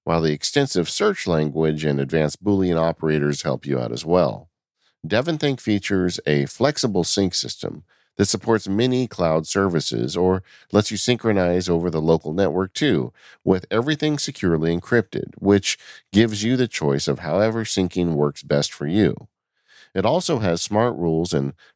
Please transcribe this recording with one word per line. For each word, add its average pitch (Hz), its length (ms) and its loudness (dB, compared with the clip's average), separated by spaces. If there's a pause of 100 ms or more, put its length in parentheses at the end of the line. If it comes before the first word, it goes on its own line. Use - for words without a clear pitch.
while 85 180 0
the 78 100 2
extensive 92 560 -2
search - 380 -2
language 78 580 0
and 71 160 0
advanced 76 440 -2
Boolean 95 360 2
operators 78 640 0
help 71 240 -4
you 67 120 -2
out 58 140 -4
as 64 140 -8
well. 80 420 0 (580)
Devon 131 300 -2
Think 143 240 -2
features 95 680 -2
a 71 200 2
flexible 110 580 0
sync 95 300 0
system - 480 -8 (340)
that 101 100 2
supports 110 420 0
many 127 380 0
cloud 80 400 0
services 78 680 0
or 92 260 2 (300)
lets 104 180 4
you 110 80 -6
synchronize 92 720 0
over 85 200 0
the 78 120 -2
local 80 320 2
network 92 400 0
too, 87 380 0 (320)
with 95 260 2
everything 147 480 0
securely 82 580 0
encrypted, - 600 -2
which 98 400 4 (340)
gives 107 300 4
you 117 140 2
the 123 120 2
choice 71 400 -2
of 69 120 -2
however 107 440 0
syncing 90 480 0
works 73 300 -2
best 73 300 0
for - 140 -8
you. 87 420 0 (640)
It 95 120 0
also 160 320 0
has 87 240 0
smart 110 340 0
rules 82 360 0
and 69 200 0 (240)